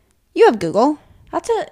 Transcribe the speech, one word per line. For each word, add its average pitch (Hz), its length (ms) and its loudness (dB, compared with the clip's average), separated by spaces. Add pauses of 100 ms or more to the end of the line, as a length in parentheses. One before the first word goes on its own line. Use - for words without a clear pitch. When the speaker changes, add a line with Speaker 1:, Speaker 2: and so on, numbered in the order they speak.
(340)
Speaker 1:
"You 392 140 4
have 254 100 2
Google. 208 400 -2 (340)
Speaker 2:
That's 330 200 -8
a, 427 200 -4